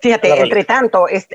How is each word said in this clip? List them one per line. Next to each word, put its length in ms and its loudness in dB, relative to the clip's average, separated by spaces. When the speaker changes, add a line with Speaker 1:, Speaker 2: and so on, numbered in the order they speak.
Speaker 1:
Fíjate, 280 0
Speaker 2:
la 80 4
Speaker 1:
entre 120 0
Speaker 2:
realidad. 160 0
Speaker 1:
tanto, 280 0
es, 280 -6